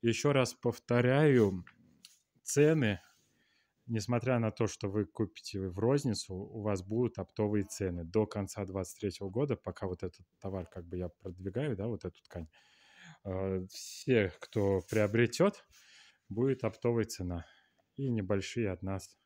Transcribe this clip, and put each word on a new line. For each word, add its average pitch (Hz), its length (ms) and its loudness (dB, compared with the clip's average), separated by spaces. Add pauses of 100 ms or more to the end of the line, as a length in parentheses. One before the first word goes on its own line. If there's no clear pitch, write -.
Ещё 117 300 2
раз 131 220 4
повторяю, 120 1120 4 (760)
цены, 143 600 4 (840)
несмотря 120 540 0
на 110 100 2
то, 110 180 -2
что - 220 -4
вы 101 140 0
купите 95 640 -6
в 87 100 -8
розницу, 120 560 0
у 107 280 -10
вас 101 220 0
будут 110 360 -2
оптовые 104 460 0
цены 87 400 -4
до 107 200 2
конца 104 380 -6
двадцать 92 340 -6
третьего 98 320 -4
года, 120 280 -2
пока 98 300 -8
вот 90 160 -6
этот - 220 -10 (140)
товар, 95 280 -6
как 90 180 -14
бы, 90 120 -8
я 90 120 -4
продвигаю, 98 680 -6
да, 98 120 -6
вот 107 180 -6
эту - 180 -10
ткань. 82 240 -12 (760)
Э, 95 440 -2
все, - 720 0
кто 98 400 2 (100)
приобретёт, 113 760 2 (640)
будет 123 340 0
оптовая 117 400 0
цена. 90 420 -6 (520)
И 135 120 -2
небольшие 104 600 -2
от 90 120 -6
нас 95 420 -6